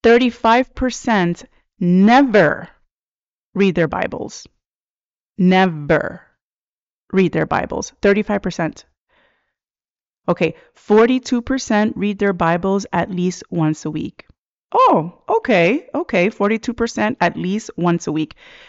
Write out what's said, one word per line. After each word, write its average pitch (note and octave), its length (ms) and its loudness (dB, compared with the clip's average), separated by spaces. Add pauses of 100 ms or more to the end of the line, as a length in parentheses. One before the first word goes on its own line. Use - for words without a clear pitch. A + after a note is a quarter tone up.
Thirty-five A#3 720 2
percent G#3 680 -2 (360)
never G3+ 880 4 (880)
read F#3+ 200 2
their E3 140 0
Bibles. - 580 -8 (920)
Never F3 880 0 (840)
read F#3 220 0
their D#3+ 140 -2
Bibles. - 560 -6
Thirty-five G3+ 400 0
percent. F3 420 -6 (1400)
Okay, E3+ 260 -2 (200)
forty-two A#3+ 680 2
percent A3 540 -2
read G3+ 240 -4
their G3+ 120 0
Bibles F3 600 -2
at E3+ 180 -2
least F3+ 400 -4
once D#3 340 -2
a D#3 60 -6
week. - 340 -10 (460)
Oh, C#4 580 2
okay, B3+ 640 0
okay, A3 380 -2
forty-two A3 440 -2
percent A3+ 460 -4
at F3 160 0
least F#3 400 -6
once E3+ 300 0
a E3+ 60 -6
week. D#3 240 -6 (320)